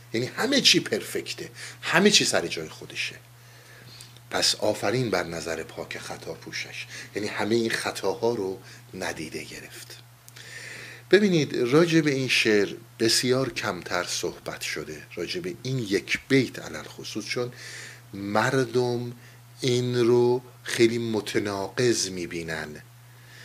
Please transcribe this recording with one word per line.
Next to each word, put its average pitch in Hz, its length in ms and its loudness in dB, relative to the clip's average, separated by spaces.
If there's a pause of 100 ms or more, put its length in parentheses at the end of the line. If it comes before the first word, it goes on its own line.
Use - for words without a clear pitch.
(120)
یعنی 117 140 0
همه 254 340 0
چی - 200 6
پرفکته، - 720 -6 (320)
همه 196 280 6
چی 160 140 6
سر 87 220 2
جای 82 220 -6
خودشه. - 460 -10 (1160)
پس 92 240 2
آفرین 107 560 0
بر 90 120 2
نظر 82 400 -6
پاک - 360 -10
خطا - 360 -10
پوشش، - 520 -10 (280)
یعنی 104 140 -4
همه 107 260 0
این 117 160 2
خطاها 104 640 -2
رو 95 240 -4 (360)
ندیده 82 500 -8
گرفت. - 520 -16 (1120)
ببینید 180 460 6
راجع 156 440 6
به 151 100 2
این 131 180 0
شعر 104 460 4 (260)
بسیار 123 520 2
کمتر 90 520 -2
صحبت - 560 -6
شده، 76 420 -8 (120)
راجع 87 260 -6
به 87 220 -6
این 131 160 -4
یک 98 400 0 (100)
بیت 135 300 2
علل - 240 -12
خصوص، - 420 -10
چون 123 280 -4 (600)
مردم 120 1000 0 (480)
این 123 460 2
رو 123 360 6 (200)
خیلی 117 360 4
متناقض 104 1120 0
می‌بینن 82 720 -6 (640)